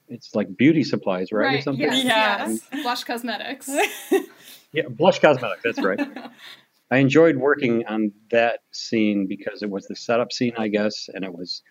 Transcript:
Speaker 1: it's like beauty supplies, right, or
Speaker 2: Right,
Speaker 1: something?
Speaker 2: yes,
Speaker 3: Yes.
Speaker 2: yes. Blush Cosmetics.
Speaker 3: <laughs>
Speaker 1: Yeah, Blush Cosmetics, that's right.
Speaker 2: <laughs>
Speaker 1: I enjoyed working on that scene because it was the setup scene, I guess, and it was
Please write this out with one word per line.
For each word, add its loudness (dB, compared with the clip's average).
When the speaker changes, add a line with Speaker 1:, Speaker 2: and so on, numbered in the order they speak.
Speaker 1:
it's -12
like -4
beauty 6
supplies, -4
right, 0
or 2
Speaker 2:
Right, -2
Speaker 1:
something? -2
Speaker 2:
yes, 0
Speaker 3:
Yes. 0
Speaker 2:
yes. -8
Blush -4
Cosmetics. -8
Speaker 3:
<laughs> 0
Speaker 1:
Yeah, -2
Blush 4
Cosmetics, 4
that's -2
right. 0
Speaker 2:
<laughs> -16
Speaker 1:
I 4
enjoyed 6
working 0
on -2
that 2
scene 0
because -8
it -4
was -8
the -12
setup 0
scene, 0
I -2
guess, -2
and -8
it -8
was -12